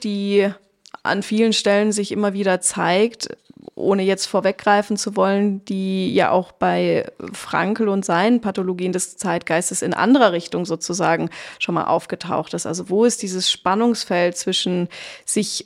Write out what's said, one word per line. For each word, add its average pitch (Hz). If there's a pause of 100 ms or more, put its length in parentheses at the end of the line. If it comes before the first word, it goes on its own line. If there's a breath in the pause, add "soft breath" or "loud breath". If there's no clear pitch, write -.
die 202 (520)
an 196
vielen 220
Stellen 208
sich 208
immer 202
wieder 190
zeigt, 190 (480)
ohne 196
jetzt 190
vorweggreifen 202
zu 202
wollen, 196
die 190
ja 185
auch 180
bei 175 (220)
Frankl 208
und 196
seinen 208
Pathologien 185
des -
Zeitgeistes 175
in 180
anderer 226
Richtung 175
sozusagen 170 (300 loud breath)
schon -
mal 160
aufgetaucht 170
ist. 175
Also 180
wo 208
ist 240
dieses 185
Spannungsfeld 185
zwischen 180 (360 loud breath)
sich -